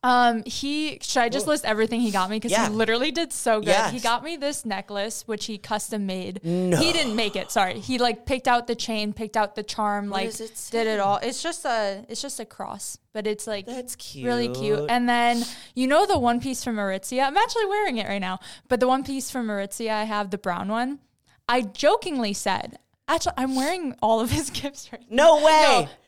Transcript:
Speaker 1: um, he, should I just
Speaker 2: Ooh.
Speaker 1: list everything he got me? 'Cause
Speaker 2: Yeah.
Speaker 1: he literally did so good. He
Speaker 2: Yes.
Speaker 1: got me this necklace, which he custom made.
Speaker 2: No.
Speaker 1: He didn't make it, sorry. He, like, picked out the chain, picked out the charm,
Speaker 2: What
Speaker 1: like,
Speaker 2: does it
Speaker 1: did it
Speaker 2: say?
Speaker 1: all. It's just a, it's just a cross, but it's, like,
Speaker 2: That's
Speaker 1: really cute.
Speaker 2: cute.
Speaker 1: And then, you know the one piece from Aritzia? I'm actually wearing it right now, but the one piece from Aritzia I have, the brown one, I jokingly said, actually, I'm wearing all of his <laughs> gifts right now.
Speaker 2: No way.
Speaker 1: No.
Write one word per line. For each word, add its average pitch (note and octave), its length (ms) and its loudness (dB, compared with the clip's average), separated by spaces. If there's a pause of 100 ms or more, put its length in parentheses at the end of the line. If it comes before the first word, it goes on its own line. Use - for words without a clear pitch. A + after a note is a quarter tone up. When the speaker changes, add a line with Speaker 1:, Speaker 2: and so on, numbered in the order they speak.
Speaker 1:
um, A#3+ 420 4
he, D4 560 -4
should - 220 0
I A#3 60 2
just C4 180 -2
Speaker 2:
Ooh. - 20 -4
Speaker 1:
list D4+ 160 0
everything A3 360 0
he A3 100 0
got F#3+ 180 0
me? A3 100 -2
'Cause A3+ 120 -4
Speaker 2:
Yeah. A3 180 2
Speaker 1:
he G#3 40 -2
literally A3+ 380 2
did D#4+ 220 -4
so A3 260 2
good. G3+ 100 -2 (180)
He A#3 80 -4
Speaker 2:
Yes. A3+ 80 -8
Speaker 1:
got A#3 200 0
me E4 140 -6
this C#4+ 260 -4
necklace, G3+ 640 -6
which G#3+ 220 -6
he G#3+ 100 -6
custom G#3+ 480 -4
made. F#3 380 -6
Speaker 2:
No. F3 340 2
Speaker 1:
He E4 160 4
didn't C#4 220 0
make G#3+ 200 0
it, - 160 -6
sorry. G3 280 2
He, B3+ 180 -2
like, A#3 280 0
picked - 220 0
out A#3+ 200 4
the A#3 80 -2
chain, G#3+ 360 -4
picked A3+ 240 -6
out G#3 200 0
the G#3 80 -6
charm, G#3 460 -2
Speaker 2:
What G3 120 -4
Speaker 1:
like, G3+ 60 -2
Speaker 2:
does A3 120 -8
it A3 120 -12 (200)
Speaker 1:
did A3+ 160 0
it G#3+ 100 0
Speaker 2:
say? - 20 -2
Speaker 1:
all. G3+ 180 2
It's - 240 -4
just E4 240 -6
a, G#3+ 420 -2
it's A3 140 -8
just C#4 180 -8
a A3 60 -8
cross, - 520 -12 (140)
but G#3+ 160 -6
it's, G#3+ 200 -4
like, G3+ 180 -6
Speaker 2:
That's B3 320 -10 (180)
Speaker 1:
really A#3+ 340 -2
cute. C3+ 280 0
Speaker 2:
cute. D3 120 -2
Speaker 1:
And A#3+ 200 2
then, A#3+ 340 2 (300)
you B3+ 140 0
know D#4 180 6
the F#4 140 2
one A#3+ 200 2
piece B3+ 240 -6
from A3+ 140 -4
Aritzia? G3+ 480 -2
I'm C#4 100 0
actually A4+ 300 2
wearing G4 320 0
it G3+ 100 -4
right G3+ 140 -4
now, F#3 180 -4 (300)
but B3 100 2
the B3+ 80 4
one C4 160 2
piece C4+ 280 -6
from A#3+ 160 -4
Aritzia G#3 440 -4
I G#3+ 120 0
have, G#3 260 -4
the G3 80 -4
brown F#3+ 320 -4
one, B3+ 300 -2 (500)
I B3 140 4
jokingly C#4 680 0
said, - 440 -4 (320)
actually, E4 280 0
I'm C4 180 -2
wearing D4 460 -2
all A3+ 200 4
of A#3+ 80 0
his D4 200 0
<laughs> - 20 -14
gifts - 420 -10
right - 160 -16
now. D4+ 300 8
Speaker 2:
No D4 40 0
way. D4+ 380 8
Speaker 1:
No. C#3+ 80 -4 (180)